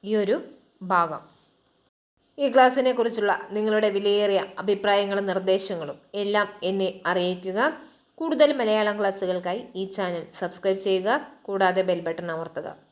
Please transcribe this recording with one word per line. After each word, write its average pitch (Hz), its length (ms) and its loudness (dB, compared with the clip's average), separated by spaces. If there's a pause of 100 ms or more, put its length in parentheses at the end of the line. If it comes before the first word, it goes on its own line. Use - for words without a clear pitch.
ഈ 214 100 -2
ഒരു 214 260 2 (400)
ഭാഗം. 175 380 0 (1200)
ഈ 277 140 0
ക്ലാസ്സിനെ 254 380 6
കുറിച്ചുള്ള 226 600 0
നിങ്ങളുടെ 214 380 2
വിലയേറിയ 202 560 2 (140)
അഭിപ്രായങ്ങളും 202 680 2
നിർദ്ദേശങ്ങളും 190 720 -2 (200)
എല്ലാം 202 380 0 (100)
എന്നെ 190 300 -2 (120)
അറിയിക്കുക. 185 680 -2 (420)
കൂടുതൽ 294 380 2
മലയാളം 214 460 0
ക്ലാസ്സുകൾക്കായി 190 640 -2 (120)
ഈ 190 100 -4
ചാനൽ 180 400 -6 (140)
സബ്സ്ക്രൈബ് 190 400 -2
ചെയ്യുക, 196 480 0 (140)
കൂടാതെ 190 400 2
ബെൽ 185 180 0
ബട്ടൺ 165 320 -6
അമർത്തുക. 165 440 -8 (160)